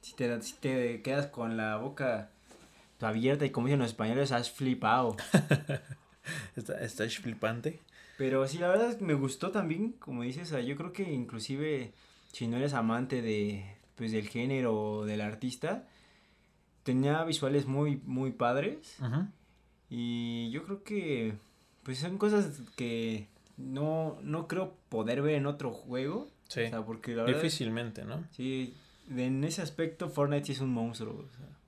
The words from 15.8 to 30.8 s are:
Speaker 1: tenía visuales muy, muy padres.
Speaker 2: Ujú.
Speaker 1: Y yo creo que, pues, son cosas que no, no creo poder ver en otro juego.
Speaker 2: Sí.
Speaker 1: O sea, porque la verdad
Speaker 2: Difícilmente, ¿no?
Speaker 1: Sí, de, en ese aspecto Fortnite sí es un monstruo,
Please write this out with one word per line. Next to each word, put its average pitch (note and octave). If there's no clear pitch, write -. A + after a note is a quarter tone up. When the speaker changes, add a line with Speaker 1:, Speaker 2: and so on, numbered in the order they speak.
Speaker 1:
tenía C#3
visuales C#3+
muy, C#3+
muy C3
padres. C3
Speaker 2:
Ujú. C3+
Speaker 1:
Y A#2
yo D3+
creo G3
que, C#3+
pues, C3
son F3+
cosas G3
que A2+
no, D3
no D#3
creo F#3
poder A#2
ver D3+
en C#3
otro C#3+
juego. C#3
Speaker 2:
Sí. -
Speaker 1:
O A2+
sea, A2
porque A2+
la A#2
verdad B2+
Speaker 2:
Difícilmente, A#2+
¿no? C#3
Speaker 1:
Sí, C3
de, B2
en C3+
ese D#3+
aspecto E3
Fortnite C#3+
sí C#3+
es B2+
un C3
monstruo, A2+